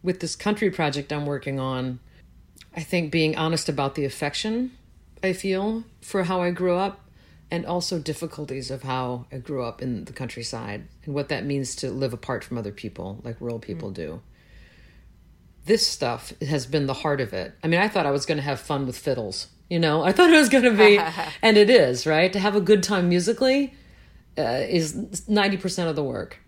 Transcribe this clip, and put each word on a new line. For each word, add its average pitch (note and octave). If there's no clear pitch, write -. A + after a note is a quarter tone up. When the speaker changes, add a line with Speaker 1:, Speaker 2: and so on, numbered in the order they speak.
Speaker 1:
With F3+
this -
country G#3
project C#3+
I'm D3
working C#3
on, B2+
I E3+
think D#3+
being D#3
honest D#3+
about C#3
the D3
affection A3
I F#3+
feel G3
for F#3+
how F3+
I F3
grew F3
up F#3+
and E3+
also F3
difficulties C#3+
of C3
how B2+
I C3+
grew C3
up A#2
in A#2+
the -
countryside A#2
and C#3+
what C#3+
that C#3+
means C#3
to C3
live C3
apart -
from B2
other G#2
people G2
like A2+
rural A#2
people G2
Speaker 2:
Mm. -
Speaker 1:
do. E2
This A3
stuff -
has C#3
been C#3
the C3+
heart C#3+
of A2
it. F#2
I D#3
mean, E3+
I G#3
thought G3
I C#3
was C#3
gonna D3
have C3+
fun C#3
with B2
fiddles, A#2
you E3+
know? D#3
I F#3
thought F4
it D#4+
was C4+
gonna B3
be, G#3
Speaker 2:
<laughs> D#3+
Speaker 1:
and G#3+
it G#3
is, C#3
right? E3
To G3+
have G3
a G#3
good F#3+
time F#3
musically, A#3
uh, D3+
is E3
ninety G3+
percent F3+
of D3
the D3
work. A#2+